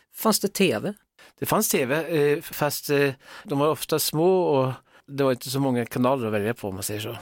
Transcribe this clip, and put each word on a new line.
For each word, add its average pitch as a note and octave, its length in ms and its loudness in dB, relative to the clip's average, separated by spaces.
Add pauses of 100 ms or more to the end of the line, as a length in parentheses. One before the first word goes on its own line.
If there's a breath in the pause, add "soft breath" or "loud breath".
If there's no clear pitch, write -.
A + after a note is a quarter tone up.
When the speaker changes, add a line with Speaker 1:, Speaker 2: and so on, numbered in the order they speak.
(160 soft breath)
Speaker 1:
Fanns G#3+ 240 0
det G3 140 -2
T D3+ 260 2
V? D#3+ 140 -6 (460 loud breath)
Speaker 2:
Det C#3 60 -4
fanns G3+ 240 0
T D3+ 160 2
V, B2 100 0
eh, D3+ 460 0
fast, - 480 -4
eh, C#3+ 200 4 (340 loud breath)
de C#3+ 160 -2
var D3 80 4
ofta D3+ 320 0
små F3+ 440 2
och C3+ 280 2 (400 soft breath)
det C#3 120 -2
var C3+ 80 4
inte B2+ 180 -4
så C3+ 100 -2
många B2 260 0
kanaler B2+ 420 0
att G#2+ 60 -2
välja G#2+ 200 0
på, - 140 -8
om F#2+ 60 -4
man G2 100 -8
säger G#2 180 -6
så. A2 200 -8